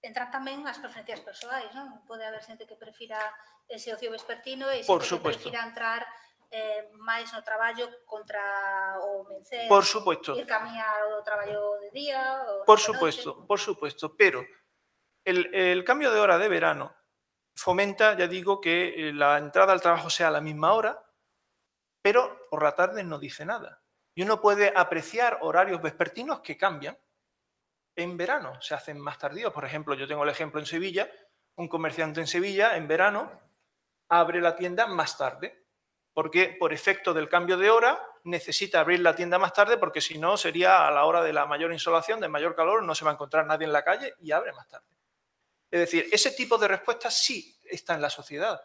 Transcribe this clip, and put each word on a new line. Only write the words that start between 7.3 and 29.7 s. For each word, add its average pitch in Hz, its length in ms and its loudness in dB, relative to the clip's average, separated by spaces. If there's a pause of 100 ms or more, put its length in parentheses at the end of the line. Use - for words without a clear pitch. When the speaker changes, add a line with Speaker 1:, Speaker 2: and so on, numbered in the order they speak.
Speaker 1:
no 220 80 -12
traballo 226 420 -4 (220)
contra 214 340 -10 (640)
o 196 240 -6
amencer, 226 400 -10
Speaker 2:
Por 202 180 8
suposto. 170 540 -2
Speaker 1:
ir - 80 -10
camiñar 220 500 -4 (160)
ao 208 80 -6
traballo 208 600 -6
de 202 80 -16
día 277 300 -6 (260)
ou 202 180 -6
Speaker 2:
Por 214 140 10
Speaker 1:
de - 80 -2
noche. 214 80 -2
Speaker 2:
suposto, 156 340 -2 (160)
por 202 140 0
suposto, 151 560 -6
pero 151 260 4 (880)
el, 180 260 2
el 180 300 2
cambio 269 260 2
de 214 140 2
hora 180 160 6
de 208 100 2
verano 160 460 0 (580)
fomenta, 202 640 2
ya 180 160 0
digo, 190 320 -2
que, 165 460 0
eh, 147 40 -8
la 147 240 4
entrada 185 380 4
al 180 80 -2
trabajo 165 260 2
sea 165 200 2
a 156 100 0
la - 20 -6
misma 156 320 0
hora, 226 220 0 (1080)
pero 240 480 2
por 151 140 -2
la 147 100 4
tarde 185 300 0
no 160 160 -8
dice 143 260 -12
nada. - 380 -10 (320)
Y 175 80 -4
uno 214 180 2
puede 208 340 6
apreciar 190 680 2
horarios 170 400 2
vespertinos 170 580 -4
que - 180 -12
cambian, 165 400 -4 (1000)
en 175 160 -6
verano, 175 460 -4
se - 120 -8
hacen 147 240 -10
más 143 200 -10
tardíos. 170 340 -6
Por 143 140 -10
ejemplo, 151 280 -6